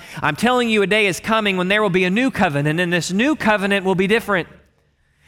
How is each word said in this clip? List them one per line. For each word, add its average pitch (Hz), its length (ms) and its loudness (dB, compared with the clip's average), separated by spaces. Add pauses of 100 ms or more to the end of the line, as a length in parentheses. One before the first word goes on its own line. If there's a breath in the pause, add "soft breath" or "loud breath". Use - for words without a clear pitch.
(160 loud breath)
I'm 151 200 -2
telling 240 320 2
you 214 140 2
a 196 40 2
day 208 200 2
is 180 140 -4
coming 208 360 0
when 180 120 0
there 208 120 2
will 214 80 2
be 185 160 2
a 180 60 0
new 240 200 0
covenant, 151 500 0
and 175 120 0
this 175 180 -2
new 240 240 0
covenant 202 520 0
will 190 80 2
be 185 120 0
different. 202 400 -2 (800 soft breath)